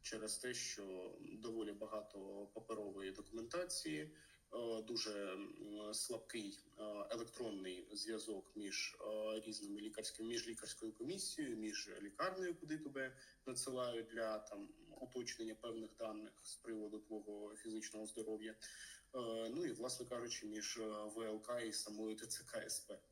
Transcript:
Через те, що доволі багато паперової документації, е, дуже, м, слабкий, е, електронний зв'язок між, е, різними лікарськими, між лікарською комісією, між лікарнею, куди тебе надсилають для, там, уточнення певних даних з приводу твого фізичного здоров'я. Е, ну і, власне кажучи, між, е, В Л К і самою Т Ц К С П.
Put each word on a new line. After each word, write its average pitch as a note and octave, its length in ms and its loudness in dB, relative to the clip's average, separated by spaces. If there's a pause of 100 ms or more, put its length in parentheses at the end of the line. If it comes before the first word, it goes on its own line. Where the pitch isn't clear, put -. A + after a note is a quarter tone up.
Через A2 360 0
те, B2 160 0
що F#2+ 640 -2
доволі A2 520 0
багато G2+ 800 -2
паперової G2 580 0
документації, A#2 880 0 (540)
е, A#2 280 4
дуже, G#2+ 500 2
м, G#2 640 -4
слабкий, G#2+ 640 0 (200)
е, G#2+ 40 -2 (280)
електронний G2+ 840 0
зв'язок G#2+ 640 0
між, G2+ 440 2
е, G#2+ 400 4
різними G#2 400 -2
лікарськими, G#2+ 480 0
між A#2 200 2
лікарською - 440 -2
комісією, C#3+ 640 0
між G#2+ 340 0 (120)
лікарнею, F#3 520 2
куди D#3 240 0
тебе C3+ 380 0 (300)
надсилають B2 600 2
для, A2 320 4
там, G2+ 300 -4 (320)
уточнення A#2+ 540 0
певних A2+ 440 -2
даних G#2+ 340 -2 (100)
з - 120 -6
приводу G#2+ 440 -2
твого G#2 580 -4
фізичного A2 500 -2
здоров'я. A2 460 0
Е, - 60 -10 (920)
ну D#3+ 160 4
і, B2 60 4
власне A#2+ 340 0
кажучи, A#2+ 400 0
між, G#2+ 320 0
е, A2 80 2 (280)
В A2+ 60 0
Л G#2+ 220 2
К B2 180 2
і A2 120 2
самою A2 440 2
Т A2+ 100 -4
Ц - 180 0
К - 220 0
С - 140 2
П. - 180 -6 (120)